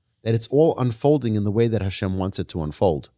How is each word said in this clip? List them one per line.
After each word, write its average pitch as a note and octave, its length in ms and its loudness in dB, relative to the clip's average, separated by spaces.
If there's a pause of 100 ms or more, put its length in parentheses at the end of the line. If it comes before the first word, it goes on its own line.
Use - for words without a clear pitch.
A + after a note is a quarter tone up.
(220)
that A2+ 120 0
it's A2+ 140 -2
all D3 300 2
unfolding B2 560 0
in G#2+ 100 0
the G#2 60 0
way A#2 180 2
that A2 140 -2
Hashem F#2+ 340 -4
wants F#2 220 -4
it F#2 100 -6
to F2 140 -6
unfold. D#2 560 0